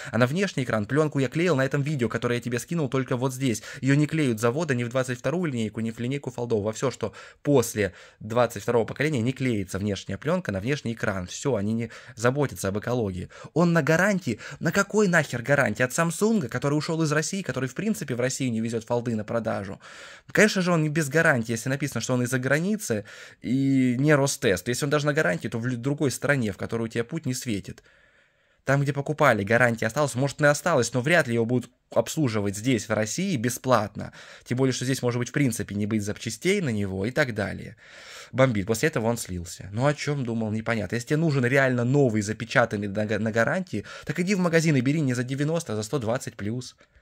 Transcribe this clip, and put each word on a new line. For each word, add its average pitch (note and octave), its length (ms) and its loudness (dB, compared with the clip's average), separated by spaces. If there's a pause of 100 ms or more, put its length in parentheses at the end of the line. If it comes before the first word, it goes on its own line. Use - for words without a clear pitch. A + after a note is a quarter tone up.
(120)
А A2+ 60 0
на B2 100 4
внешний F3 340 -2
экран A2 240 0
плёнку C#3+ 320 0
я C3+ 80 2
клеил D#3+ 300 2
на C3 80 2
этом C#3 180 0
видео, C3+ 260 0
которое A#2+ 280 -2
я A#2+ 40 -4
тебе A#2+ 200 -4
скинул, D#3+ 280 -2
только C3 280 0
вот B2+ 180 -2
здесь. B2+ 260 0 (200)
Её C3+ 160 4
не D3+ 100 4
клеют D3 320 0
с A2 40 -8
завода C3 340 2
ни A#2+ 80 0
в A#2+ 60 -4
двадцать B2+ 280 -2
вторую E3 320 -2
линейку, A2+ 300 -2
ни A2+ 100 -2
в A2+ 80 -8
линейку C3 320 -4
фолдов. A#2 320 0
Во G#2+ 100 -2
всё, B2 180 -2
что - 240 -6 (280)
после A2+ 520 2 (260)
двадцать A2+ 420 0
второго A#2 220 2
поколения, C3+ 380 -2
не B2+ 100 0
клеится G#2+ 460 -2
внешняя G2 400 -4
плёнка F3 340 -2
на F#2+ 80 -4
внешний A#2+ 320 -4
экран. G2 340 -4
Всё, B2+ 300 -2
они G#2 160 -2
не A2+ 180 -4 (260)
заботятся B2 520 0
об G2 100 -2
экологии. G2+ 500 -4 (260)
Он E3+ 180 4
на E3+ 100 4
гарантии? E3 560 0 (220)
На D3 100 0
какой G3+ 380 2
нахер D3 340 2
гарантии? B2+ 400 2
От B2+ 120 0
Самсунга, E3+ 540 0
который C#3 260 0
ушёл D#3+ 280 0
из D3+ 80 2
России, D#3+ 320 -2
который, B2+ 260 -2
в - 60 -16
принципе, F3+ 400 -2
в A#2 60 -2
Россию B2+ 320 0
не A2 80 0
везёт A2+ 240 -2
фолды A#2+ 320 -2
на G#2+ 80 -6
продажу? G#2+ 560 -4 (500)
Конечно G3+ 300 4
же, F3 100 2
он E3 120 4
не D#3 80 0
без D3+ 180 0
гарантии, C#3 440 2
если A2+ 180 -4
написано, C3+ 320 -2
что - 100 -2
он B2+ 100 2
из-за B2 160 0
границы D#3+ 460 0 (560)
и C3 580 2
не D3+ 160 6
Ростест. C3 540 2
Если B2 160 -2
он C#3+ 60 0
даже D3 160 2
на D3 80 2
гарантии, E3 340 0
то A#2 100 -4
в A#2 80 -4
лю-, B2+ 120 -2
другой C#3+ 320 0
стране, B2+ 420 0
в - 60 -14
которую A2+ 320 -4
тебе A#2 140 -2
путь D#3+ 200 -8
не B2+ 80 -2
светит. G#2+ 500 -8 (800)
Там, C#3 180 4
где C#3 100 0
покупали, C#3 500 2
гарантия A#2 440 4
осталась. C#3 280 0
Может, C3 280 -2
и - 20 6
осталась, D3 480 2
но B2+ 80 0
вряд D#3 280 4
ли A#2 60 0
его A#2 120 2
будут A#2+ 240 0 (200)
обслуживать A2 640 0
здесь, A2 320 0
в A2+ 40 -2
России, C#3 440 0
бесплатно. G#2+ 760 0 (320)
Тем A#2+ 140 -2
более, C3 140 4
что B2 120 -6
здесь, B2+ 180 -2
может B2 160 0
быть, B2 100 -4
в - 40 -16
принципе, A2 420 -2
не G#2 120 -2
быть G#2+ 160 -2
запчастей A#2 580 -4
на D3+ 100 -2
него G2+ 360 -2
и A#2+ 40 -4
так B2+ 240 -2
далее. F#2+ 420 -6 (560)
Бомбит. A2+ 340 2
После A2+ 220 2
этого A#2+ 180 -2
он A#2 100 2
слился. F2+ 560 -10
Ну, A#2 140 0
о D3 80 2
чём C#3+ 300 -4
думал, A2+ 260 -2
непонятно. A2 460 -2
Если A#2+ 120 -4
тебе D3+ 100 2
нужен C#3+ 260 2
реально B2+ 400 2
новый, B2 380 4
запечатанный A2 680 0
на G#2 180 -2
га-, G#2+ 120 0
на A2 140 0
гарантии, A#2+ 520 0 (200)
так D3+ 140 -4
иди F#3 160 0
в F#3 60 2
магазин E3 360 4
и B2+ 40 4
бери C#3+ 200 2
не C3 140 2
за B2 100 -2
девяносто, C#3+ 500 -2
а - 20 -2
за G#2+ 60 -2
сто D3 160 -4
двадцать A#2 380 -4
плюс. A2+ 400 -8 (260)